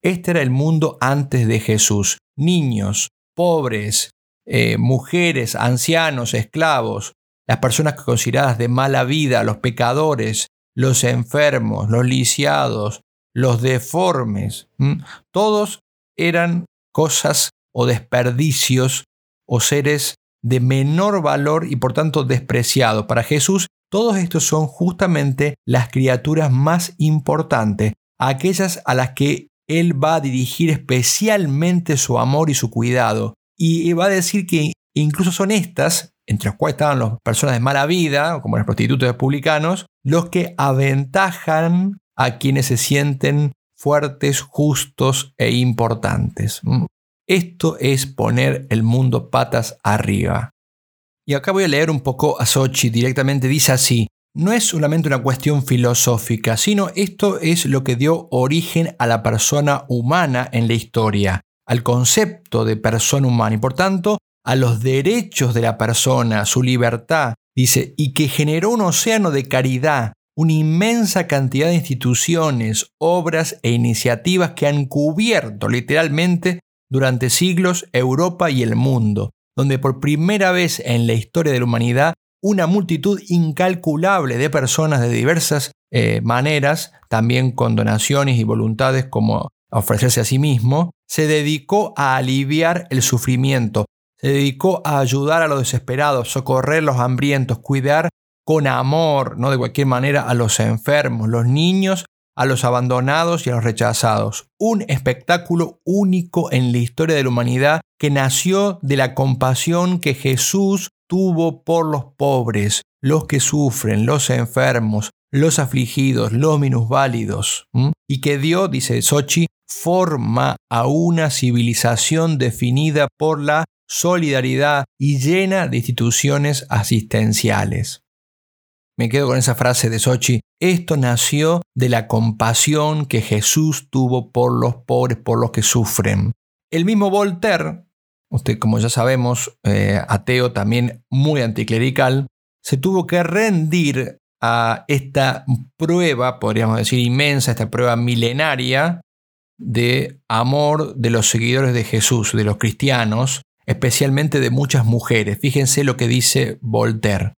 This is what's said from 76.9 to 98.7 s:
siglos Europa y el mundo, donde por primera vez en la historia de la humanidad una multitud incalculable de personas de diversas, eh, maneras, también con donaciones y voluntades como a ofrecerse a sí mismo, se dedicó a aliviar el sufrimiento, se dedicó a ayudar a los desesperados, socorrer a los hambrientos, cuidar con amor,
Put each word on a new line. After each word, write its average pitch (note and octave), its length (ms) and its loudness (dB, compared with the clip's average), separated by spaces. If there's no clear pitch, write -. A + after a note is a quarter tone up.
siglos F3+ 600 0
Europa D#3+ 580 0
y B2+ 140 0
el A2+ 140 0
mundo, A2 540 0
donde C3+ 220 0
por C3+ 200 -2
primera F3+ 540 2
vez F3+ 320 0
en A#2 220 0
la A2+ 60 0
historia D3 380 -2
de B2+ 80 0
la B2 60 0
humanidad A#2+ 480 0
una F#3+ 260 0
multitud F#3 600 0
incalculable E3+ 1120 0
de C#3 120 0
personas C#3 520 0
de A#2+ 80 0
diversas, C#3 600 0
eh, A2 320 0
maneras, C#3+ 720 0
también B2 420 2
con A#2 240 0
donaciones A#2 640 0
y A2 80 0
voluntades A2 640 0
como G#2+ 400 0
a A#2 80 0
ofrecerse A2+ 420 2
a G#2+ 40 0
sí C3 140 0
mismo, C#3+ 520 2
se D#3 180 0
dedicó D3+ 720 0
a C3+ 180 2
aliviar C#3+ 760 0
el C3 100 0
sufrimiento, B2 840 0
se C3+ 100 -4
dedicó C#3 560 0
a D3 140 0
ayudar C#3 420 2
a D#3+ 60 2
los C#3+ 120 0
desesperados, C3 720 -2
socorrer C3+ 480 0
a D#3 60 -2
los C3+ 120 0
hambrientos, B2+ 640 0
cuidar C#3+ 500 0
con D#3 220 2
amor, C#3 720 0